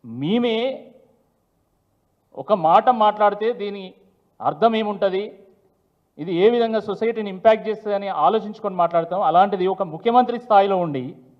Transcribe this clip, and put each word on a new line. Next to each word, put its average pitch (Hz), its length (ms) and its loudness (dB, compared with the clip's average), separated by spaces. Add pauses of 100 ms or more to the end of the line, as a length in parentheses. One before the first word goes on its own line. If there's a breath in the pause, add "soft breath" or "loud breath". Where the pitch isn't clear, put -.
మేమే 226 840 -4 (1400)
ఒక 190 180 -2
మాట 190 360 4
మాట్లాడితే 214 640 2
దీని 202 400 -10 (480)
అర్థం 151 340 0
ఏముంటది, 208 680 -4 (760)
ఇది 170 160 -8
ఏ 185 160 4
విధంగా 226 300 0
సొసైటీని 214 500 -6
ఇంపాక్ట్ 202 380 2
చేస్తుందని 208 400 -6
ఆలోచించుకొని 196 680 -2
మాట్లాడతాం. 170 460 0
అలాంటిది 185 460 2
ఒక 190 160 -2
ముఖ్యమంత్రి 233 560 0
స్థాయిలో 196 380 4
ఉండి 147 400 -4 (220)